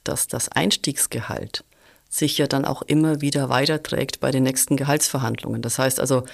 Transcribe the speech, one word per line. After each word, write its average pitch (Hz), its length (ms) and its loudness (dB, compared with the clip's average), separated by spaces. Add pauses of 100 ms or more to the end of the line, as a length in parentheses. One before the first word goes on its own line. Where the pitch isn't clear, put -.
dass - 240 -2
das - 220 -4
Einstiegsgehalt - 1120 -2 (460)
sich - 300 0
ja 139 80 2
dann 139 180 0
auch - 160 -2
immer 151 400 4
wieder 143 280 0
weiterträgt 139 720 0
bei 131 120 2
den 131 120 2
nächsten 131 320 2
Gehaltsverhandlungen. 131 840 0
Das 117 180 -2
heißt 131 200 2
also, 131 240 2 (100)